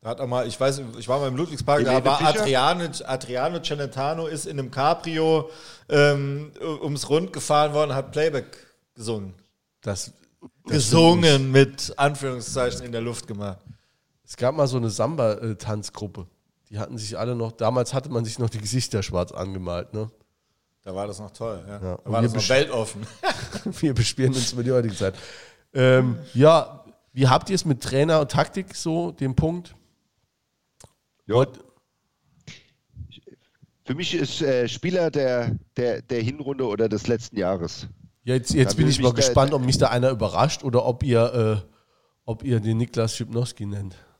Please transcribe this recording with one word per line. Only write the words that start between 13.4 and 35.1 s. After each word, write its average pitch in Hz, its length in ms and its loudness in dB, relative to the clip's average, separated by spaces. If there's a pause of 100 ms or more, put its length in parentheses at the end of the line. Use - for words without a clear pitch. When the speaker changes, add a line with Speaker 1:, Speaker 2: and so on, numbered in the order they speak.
Speaker 3:
Es - 120 -20
gab 131 200 0
mal 147 100 4
so 123 100 -2
eine 117 140 0
Samba, 113 440 0
äh, 110 200 -6
Tanzgruppe. 104 720 -10 (420)
Die 104 120 -10
hatten 117 180 -10
sich 107 180 -10
alle 120 200 -4
noch, 113 160 -6
damals 120 420 0
hatte 135 160 -4
man 117 140 -2
sich 110 160 -8
noch 113 100 0
die 110 80 -8
Gesichter 107 460 -4
schwarz 90 260 -4
angemalt, 90 640 -8
ne? 107 160 -6 (720)
Speaker 1:
Da 92 140 -10
war 98 100 -6
das 101 140 -12
noch 104 100 -14
toll, 110 380 -10
ja. 101 60 -14
Speaker 3:
Ja, 104 60 -14
Speaker 1:
Da 92 140 -6
Speaker 3:
und - 180 -8
Speaker 1:
war 113 100 2
Speaker 3:
wir 117 60 4
Speaker 1:
das 113 60 -2
noch 113 80 -2
Speaker 3:
besch- - 60 -2
Speaker 1:
weltoffen. 123 540 0 (380)
Speaker 3:
<laughs> - 400 -10
Wir 143 140 0
beschweren 127 400 0
uns 123 180 -2
über 123 120 -4
die 127 80 0
heutige 117 240 2
Zeit. 95 180 -2 (600)
Ähm, 127 440 4 (160)
ja, 151 500 6 (280)
wie 131 160 4
habt 139 220 4
ihr's 185 140 0
mit 139 200 0
Trainer 156 360 2
und 143 120 -2
Taktik 185 420 -2
so, 170 380 -4
den 131 240 -4
Punkt? 170 400 -2 (1500)
Speaker 2:
Ja. 104 100 2
Speaker 3:
Wollt- 135 240 2 (2250)
Speaker 2:
Für 131 100 -4
mich 170 200 -6
ist, 151 280 -4
äh, 127 260 2
Spieler 175 420 -2